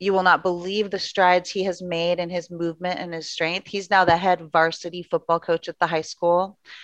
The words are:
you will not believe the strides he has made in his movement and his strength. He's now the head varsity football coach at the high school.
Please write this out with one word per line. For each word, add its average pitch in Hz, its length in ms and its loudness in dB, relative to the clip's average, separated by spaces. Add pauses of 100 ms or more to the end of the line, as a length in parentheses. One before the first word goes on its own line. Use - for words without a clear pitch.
you 196 120 0
will 190 120 2
not 170 180 4
believe 190 480 -2
the 196 80 -4
strides 180 520 2
he 196 140 -4
has 185 160 -4
made 175 380 -2
in 175 120 -4
his 175 200 -6
movement 170 480 -6
and 170 160 -8
his 160 160 -10
strength. 175 380 -4
He's 196 220 -8
now 190 140 6
the 170 120 6
head 180 240 2 (120)
varsity 165 520 0
football 165 340 0
coach 165 300 -2
at 165 100 -10
the 175 80 0
high 160 140 0
school. 175 580 -2 (260)